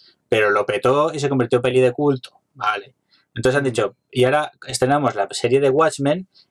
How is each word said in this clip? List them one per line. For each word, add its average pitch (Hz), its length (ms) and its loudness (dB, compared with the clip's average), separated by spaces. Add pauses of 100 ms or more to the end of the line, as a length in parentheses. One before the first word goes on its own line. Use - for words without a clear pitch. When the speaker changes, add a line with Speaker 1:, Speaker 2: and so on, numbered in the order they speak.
(300)
Speaker 1:
pero 107 200 2
lo 101 160 0
petó 139 480 0
y 156 60 -8
se 139 100 -2
convirtió 127 280 0
en 117 60 0
peli 127 180 2
de 123 120 4
culto, 143 480 -4 (140)
vale". 107 380 -6 (400)
Entonces 127 240 0
han 139 80 0
Speaker 2:
Ujú. 127 60 0
Speaker 1:
dicho, 107 240 -2 (160)
"Y 123 140 2
ahora 147 260 0 (160)
estrenamos 131 480 0
la 101 160 -2
serie 123 300 0
de 143 80 2
Watchmen 151 580 0 (240)